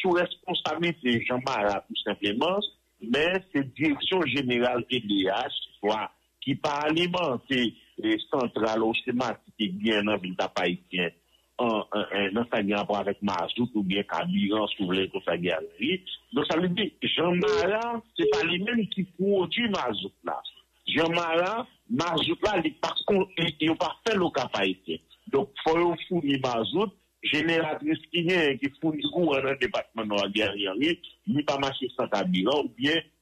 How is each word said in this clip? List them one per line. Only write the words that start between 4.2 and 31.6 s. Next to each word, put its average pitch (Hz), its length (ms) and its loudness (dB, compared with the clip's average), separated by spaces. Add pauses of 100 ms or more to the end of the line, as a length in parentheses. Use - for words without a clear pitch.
générale 123 680 0
D 123 120 -2
H, 101 500 0 (300)
soit - 320 0 (280)
qui 139 140 -2
pas 143 300 -2
alimenter 151 880 0 (240)
les 107 200 0 (120)
centrales 113 520 0
automatiques 113 920 -2
bien 104 260 2
dans 107 100 2
la 104 60 0
ville 90 180 -6 (200)
haïtienne, 90 560 -2 (460)
en, 120 80 0
en, 107 260 0
en, 98 400 -2
dans 117 180 0
sa 104 260 0
rapport 101 220 0
avec 98 220 -2
mazout 101 540 -2
ou 107 80 0
bien 101 220 0
carburant, 98 640 0
si - 100 -6
vous 98 80 -2
voulez, 95 220 0
comme 95 180 -6
ça, 87 100 2
galerie. 90 640 -2 (300)
Donc, 147 160 0
ça 165 100 0
veut 185 100 2
dire, 185 220 0 (120)
Jean 165 320 2
Marat, 214 680 2 (160)
c'est 214 140 4
pas 214 140 2
lui-même 202 440 0
qui - 140 -2
produit 190 680 0
mazout 120 440 -2 (120)
là. 76 160 -4 (460)
Jean 165 240 2
Marat, 175 560 0 (240)
mazout 156 540 0
là, 202 200 2
il 156 100 -2
pas 160 200 -4 (120)
con-, 190 300 2
il, 165 240 0
il 160 160 2
pas 160 200 -2 (100)
fait 220 100 4
le 170 140 2
Cap 123 240 -2
haïtien. 92 440 -4 (280)
Donc, - 240 0 (140)
faut 170 300 4 (140)
fournir 143 340 0
mazout, 127 500 0 (300)
génératrice 156 760 0 (140)
qui 175 100 0
vient, 160 340 2
qui 139 140 -4 (100)
fournit 151 220 0 (100)
courant 151 300 2
dans 131 80 0
le 135 80 -2
département 110 580 -2
de 101 60 2
la 101 60 0
Guerrière, 101 460 -2 (520)
il 143 180 2
pas 143 140 0
marché 135 380 -2